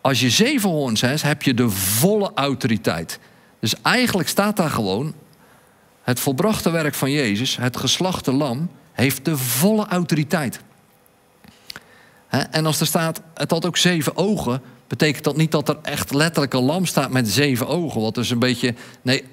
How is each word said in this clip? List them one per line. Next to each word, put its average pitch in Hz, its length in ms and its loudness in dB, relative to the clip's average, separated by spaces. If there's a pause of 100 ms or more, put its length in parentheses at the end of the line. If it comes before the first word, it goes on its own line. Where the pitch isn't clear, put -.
als 131 180 2
je 123 100 2
zeven 220 400 2
hoorns 139 320 0
hebt, 135 200 2
heb 147 200 0
je 135 120 2
de 120 160 2
volle 117 640 0
autoriteit. 135 840 -2 (400)
Dus 113 220 -2
eigenlijk 202 460 2
staat 208 300 0
daar 160 120 2
gewoon: 110 440 -2 (880)
"Het 123 180 -2
volbrachte 175 500 2
werk 160 240 0
van 139 180 -2
Jezus, 127 460 0
het 123 200 -2
geslachte 160 540 0
lam, 143 380 0 (220)
heeft - 340 0
de 160 120 0
volle 156 480 2
autoriteit." 160 760 -2 (1700)
Hè, 127 120 0
en 156 260 -2
als 151 140 0
er 160 60 0
staat: 165 360 -2 (120)
"Het - 180 -4
had 165 140 0
ook 170 120 -2
zeven 170 400 0
ogen", 156 440 0 (260)
betekent 143 360 0
dat 147 140 -2
niet 156 140 2
dat 156 180 0
er 147 120 -2
echt - 320 -6
letterlijk 151 400 0
een 127 100 2
lam 165 220 0
staat 135 260 -2
met 127 180 2
zeven 127 380 0
ogen. 139 340 -2
Wat 110 140 -2
dus 120 140 -2
een 120 100 0
beetje, 123 360 0 (260)
nee, 127 320 0